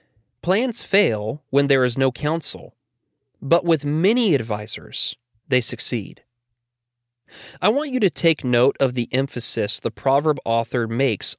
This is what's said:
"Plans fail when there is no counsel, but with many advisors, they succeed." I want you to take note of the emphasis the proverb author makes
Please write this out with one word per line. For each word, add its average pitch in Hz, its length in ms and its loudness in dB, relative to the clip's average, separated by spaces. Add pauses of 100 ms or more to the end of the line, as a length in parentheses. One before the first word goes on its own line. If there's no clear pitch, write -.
(420)
"Plans 220 400 -2
fail 123 720 0
when 139 160 4
there 135 160 4
is 123 140 0
no 131 140 2
counsel, - 640 -4 (640)
but 143 240 2
with 165 220 2
many 185 480 2
advisors, 113 840 -4 (320)
they 127 140 2
succeed." - 640 -6 (1400)
I 175 80 2
want 285 220 0
you 254 80 0
to 208 100 4
take - 340 -4
note 123 360 2
of 127 160 0
the 120 160 -2
emphasis 127 680 -2
the 113 120 -4
proverb 143 520 0
author 117 440 -2
makes 117 520 -2